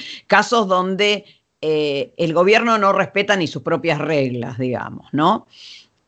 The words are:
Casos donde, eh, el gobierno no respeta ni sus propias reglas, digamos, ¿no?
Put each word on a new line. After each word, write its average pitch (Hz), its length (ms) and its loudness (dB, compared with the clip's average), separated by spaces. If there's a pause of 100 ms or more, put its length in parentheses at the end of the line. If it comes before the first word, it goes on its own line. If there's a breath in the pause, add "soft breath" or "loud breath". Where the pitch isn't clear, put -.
(260 loud breath)
Casos 208 440 2
donde, 190 560 0 (340 soft breath)
eh, 151 560 -2
el 165 180 -2
gobierno 220 440 4
no 196 160 2
respeta 196 420 0
ni 175 120 0
sus - 140 -10
propias 160 380 -2
reglas, 131 580 -2
digamos, 117 540 -6
¿no? 170 360 0 (600 loud breath)